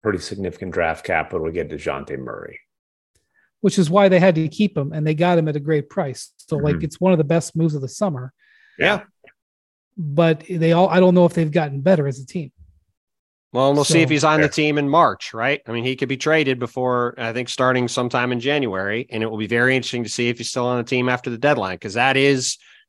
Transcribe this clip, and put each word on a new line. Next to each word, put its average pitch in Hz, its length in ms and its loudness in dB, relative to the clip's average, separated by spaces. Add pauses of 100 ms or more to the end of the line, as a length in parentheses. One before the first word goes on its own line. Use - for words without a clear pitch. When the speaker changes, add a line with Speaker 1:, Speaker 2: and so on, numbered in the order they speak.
Speaker 1:
pretty 101 160 -2
significant 95 540 -10
draft 80 340 -2
capital 80 400 -2
to 82 60 -6
get 80 180 -6
DeJounte 69 480 -8
Murray. 50 420 -14 (1000)
Speaker 2:
Which 196 160 2
is 170 100 4
why 196 220 6
they 185 100 6
had 185 140 6
to 160 140 0
keep 202 280 -2
him, 147 160 -4
and 156 140 -4
they 156 80 0
got 175 240 2
him 156 100 0
at 147 80 -4
a 147 40 -4
great 147 280 -2
price. 143 480 -8
So, - 200 -6
like, 147 200 0
Speaker 1:
Mm-hmm. 160 80 -4
Speaker 2:
it's - 160 -10
one 185 120 4
of 165 60 4
the 156 60 2
best 160 320 0
moves 160 180 0
of 143 60 -4
the 131 80 -8
summer. 135 460 -6 (440)
Speaker 1:
Yeah. 180 260 0 (920)
Speaker 2:
But 160 540 0
they 165 220 2
all, 180 160 4
I 175 120 4
don't 180 140 6
know 180 100 8
if 170 100 2
they've 160 160 0
gotten 147 300 -2
better 151 260 2
as 139 120 -6
a 131 80 -16
team. 165 240 -10 (1000)
Speaker 3:
Well, 131 160 2
and 143 80 4
we'll 143 80 4
see 165 180 4
if 143 60 2
Speaker 2:
So 143 60 0
Speaker 3:
he's 147 100 0
on 156 160 4
the 151 80 4
Speaker 1:
Fair. - 40 -4
Speaker 3:
team 151 260 0
in 143 100 0
March, 143 440 2
right? 123 360 -4
I - 20 -10
mean, 117 140 -4
he 131 100 -2
could 127 140 -4
be 135 80 -2
traded 147 420 0
before, 123 580 -2
I 117 160 -6
think, 120 160 -6
starting 127 380 0
sometime 123 460 -2
in 120 80 -4
January. 113 680 -2
And 113 120 -6
it 113 40 -4
will 110 120 -8
be 107 80 -6
very 120 300 2
interesting 120 260 -4
to 107 80 -8
see 120 180 -2
if 120 100 -4
he's 117 120 -10
still 123 160 -4
on 123 120 -2
the 120 40 -4
team 123 260 -2
after 123 220 -4
the 113 80 -8
deadline, 113 400 0
'cause 101 160 -10
that 131 220 2
is, 135 420 0 (300)